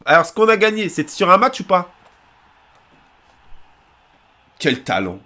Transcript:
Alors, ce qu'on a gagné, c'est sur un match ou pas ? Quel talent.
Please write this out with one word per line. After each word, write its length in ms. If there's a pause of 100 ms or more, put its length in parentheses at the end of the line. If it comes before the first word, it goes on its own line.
Alors, 220
ce 60
qu'on 160
a 80
gagné, 320
c'est 200
sur 220
un 60
match 240
ou 40
pas ? 280 (2750)
Quel 240
talent. 440